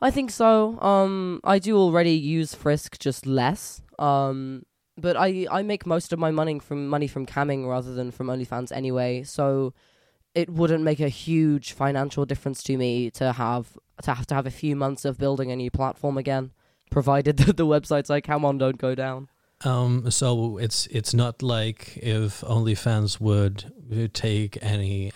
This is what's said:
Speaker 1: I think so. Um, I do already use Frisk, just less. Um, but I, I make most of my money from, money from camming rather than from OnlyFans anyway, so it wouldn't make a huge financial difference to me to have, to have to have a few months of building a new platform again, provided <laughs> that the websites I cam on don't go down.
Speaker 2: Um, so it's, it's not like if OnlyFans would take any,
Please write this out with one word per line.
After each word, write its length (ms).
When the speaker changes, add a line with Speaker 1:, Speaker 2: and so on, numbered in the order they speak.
Speaker 1:
I 100
think 200
so. 500
Um, 640
I 140
do 180
already 360
use 420
Frisk, 440
just 280
less. 560
Um, 640
but 200
I, 340
I 120
make 240
most 260
of 60
my 120
money 280
from, 300
money 180
from 180
camming 440
rather 260
than 160
from 180
OnlyFans 440
anyway, 520
so 480
it 160
wouldn't 320
make 180
a 80
huge 640
financial 540
difference 380
to 120
me 360
to 200
have, 460
to 120
have 120
to 80
have 120
a 40
few 260
months 280
of 140
building 320
a 60
new 140
platform 480
again, 320
provided 460
<laughs> 20
that 180
the 100
websites 440
I 100
cam 240
on 140
don't 200
go 160
down. 340
Speaker 2:
Um, 460
so 480
it's, 300
it's 260
not 280
like 540
if 460
OnlyFans 800
would 920
take 480
any, 560